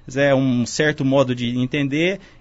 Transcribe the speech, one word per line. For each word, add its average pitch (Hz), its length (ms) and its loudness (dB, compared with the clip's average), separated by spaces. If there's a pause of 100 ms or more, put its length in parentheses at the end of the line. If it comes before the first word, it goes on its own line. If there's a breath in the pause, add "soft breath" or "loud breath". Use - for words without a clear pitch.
(140)
é, 139 220 2
um 127 300 2
certo 151 400 -2
modo 135 280 2
de 120 240 -4
entender, 147 640 -2 (220 loud breath)